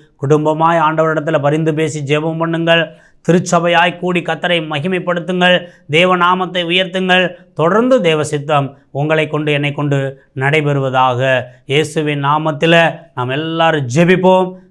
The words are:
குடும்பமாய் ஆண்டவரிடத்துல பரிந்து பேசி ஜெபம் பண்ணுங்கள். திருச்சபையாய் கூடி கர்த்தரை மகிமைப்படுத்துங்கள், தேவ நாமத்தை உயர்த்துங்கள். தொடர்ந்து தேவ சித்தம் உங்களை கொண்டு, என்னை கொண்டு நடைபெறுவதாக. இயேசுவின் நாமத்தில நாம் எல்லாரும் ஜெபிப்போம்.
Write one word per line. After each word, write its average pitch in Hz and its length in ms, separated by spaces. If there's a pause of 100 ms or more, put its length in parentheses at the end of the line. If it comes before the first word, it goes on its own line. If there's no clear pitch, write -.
(180)
குடும்பமாய் 156 680
ஆண்டவரிடத்துல 160 560
பரிந்து 156 320
பேசி 151 300
ஜெபம் 156 380
பண்ணுங்கள். 165 420 (420)
திருச்சபையாய் 175 760
கூடி 175 220
கர்த்தரை 170 420
மகிமைப்படுத்துங்கள், 180 920 (340)
தேவ 170 260
நாமத்தை 180 480
உயர்த்துங்கள். 185 600 (300)
தொடர்ந்து 220 480
தேவ 156 220
சித்தம் 143 440 (240)
உங்களை 151 360
கொண்டு, 151 240
என்னை 143 200
கொண்டு 143 280 (360)
நடைபெறுவதாக. 135 840 (440)
இயேசுவின் 151 580
நாமத்தில 156 520 (400)
நாம் 127 220
எல்லாரும் 160 580
ஜெபிப்போம். 185 560 (200)